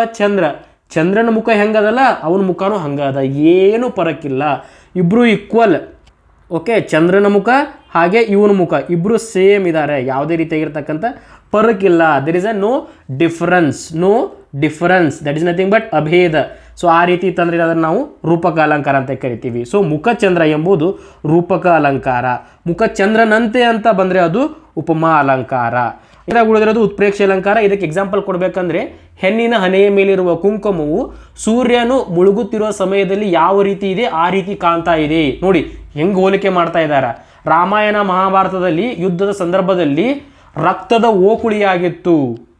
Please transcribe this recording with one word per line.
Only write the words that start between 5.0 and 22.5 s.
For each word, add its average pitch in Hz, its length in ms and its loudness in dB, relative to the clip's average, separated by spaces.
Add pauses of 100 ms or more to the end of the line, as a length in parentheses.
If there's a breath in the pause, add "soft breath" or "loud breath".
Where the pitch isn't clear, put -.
ಈಕ್ವಲ್. 214 520 2 (720)
ಓಕೆ, 175 300 -2
ಚಂದ್ರನ 180 460 2
ಮುಖ 202 220 2 (460)
ಹಾಗೆ 175 260 2
ಇವನ 208 360 2
ಮುಖ 170 180 0 (160)
ಇಬ್ರು 175 280 0
ಸೇಮ್ 196 480 2
ಇದ್ದಾರೆ, 147 400 -2
ಯಾವುದೇ 143 300 -2
ರೀತಿಯಾಗಿರ್ತಕ್ಕಂಥ 156 680 -4 (460 loud breath)
ಪರಕ್ಕಿಲ್ಲ. 196 520 2 (220)
There 165 180 0
is 196 80 -4
a 208 140 -4
no 226 80 0 (500 loud breath)
difference, 165 560 0 (260)
no 196 80 4 (520)
difference, 175 500 0 (100)
that 147 140 -4
is 170 120 -2
nothing 185 240 0
but 220 80 2 (140)
ಅಭೇದ. 160 380 2 (460 loud breath)
So 180 80 -2
ಆ 165 160 4
ರೀತಿ 175 220 0
ಇತ್ತಂದ್ರೆ 170 360 0
ಅದನ್ನ 165 180 0
ನಾವು 190 440 -2
ರೂಪಕ 165 340 0
ಅಲಂಕಾರ 147 380 0
ಅಂತ 131 140 -2
ಕರಿತೀವಿ. 120 520 -6 (100)
So 202 120 2
ಮುಖಚಂದ್ರ 175 580 0
ಎಂಬುದು 160 560 0 (280 loud breath)
ರೂಪಕ 170 400 0
ಅಲಂಕಾರ, 139 580 0 (420 loud breath)